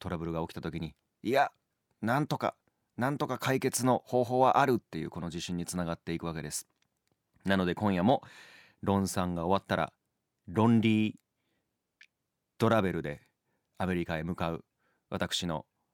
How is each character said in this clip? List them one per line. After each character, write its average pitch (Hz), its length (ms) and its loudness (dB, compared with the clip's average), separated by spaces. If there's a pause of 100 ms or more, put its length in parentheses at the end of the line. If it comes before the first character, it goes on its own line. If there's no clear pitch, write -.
ト - 80 -12
ラ 85 100 -6
ブ 82 60 -8
ル 82 80 -6
が 82 80 -4
起 82 80 -6
き - 60 -18
た - 60 -12
時 82 200 -8
に、 80 160 -10 (260)
い 107 80 -4
や、 135 220 2 (500)
な 120 160 0
ん 151 80 0
と 143 100 -4
か、 - 200 -4 (400)
な 127 140 0
ん 143 80 -4
と 147 100 -2
か 123 100 -6
解 131 220 0
決 127 260 -2
の 123 200 2
方 123 180 2
法 127 160 0
は 127 180 6
あ 139 80 6
る 120 120 4
っ - 20 -8
て - 180 -12
い 78 60 -4
う 71 60 -8
こ 85 100 -10
の 82 80 -6
自 80 120 -8
信 90 160 -6
に 85 100 -4
つ 87 100 -6
な 87 80 -2
が 82 80 -2
っ 82 80 -4
て 85 120 -6
い 82 60 -2
く 85 80 -8
わ 82 80 -4
け 78 80 -6
で 73 80 -10
す。 - 160 -8 (760)
な 95 120 2
の 92 80 2
で 87 120 0
今 104 180 2
夜 87 80 2
も 123 220 4 (560)
論 98 260 2
産 90 300 -4
が 85 100 -4
終 95 140 2
わ - 20 -8
っ - 40 -20
た 95 100 0
ら、 82 160 -2 (560)
ロ 110 180 2
ン 117 140 6
リ 110 300 4
ー - 40 -10 (1400)
ト 113 120 4
ラ 110 120 4
ベ 90 100 0
ル 82 100 -4
で 73 180 -8 (580)
ア 95 80 -2
メ 90 80 0
リ 85 100 -2
カ 82 140 -4
へ 80 60 -6
向 87 100 -4
か 85 160 -2
う 82 140 -6 (460)
私 90 360 -4
の 80 200 -6 (280)